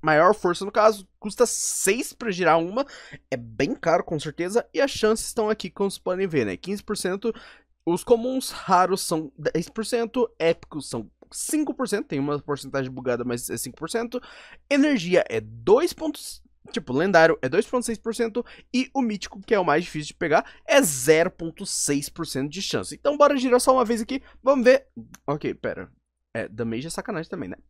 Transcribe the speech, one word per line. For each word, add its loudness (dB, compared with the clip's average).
maior 6
força -2
no -8
caso, 2
custa 0
seis -2
pra -6
girar 4
uma, -2
é -4
bem -2
caro 2
com -4
certeza, -2
e 0
as 2
chances 0
estão -2
aqui -4
como -2
vocês -12
podem -2
ver, 2
né, -2
quinze -8
por -6
cento, -4
os 0
comuns, 0
raros 2
são -4
dez -2
por -6
cento, -2
épicos -2
são -8
cinco -2
por -4
cento, -2
tem -4
uma -2
porcentagem -6
bugada, -4
mas -4
é -6
cinco -10
por -10
cento, -4
energia 4
é -2
dois 2
pontos, -8
tipo, -6
lendário 6
é -2
dois 2
ponto -2
seis -4
por -6
cento -4
e -2
o -2
mítico, -6
que 0
é 4
o 0
mais 2
difícil -8
de -16
pegar, 2
é 6
zero 4
ponto -10
seis -2
por -10
cento -4
de -10
chance. -6
Então -14
bora 4
girar 2
só 2
uma 4
vez -2
aqui, -6
vamos 2
ver, 6
ok, -4
pera, -8
é, -6
damage -6
é -10
sacanagem -8
também, -8
né? -12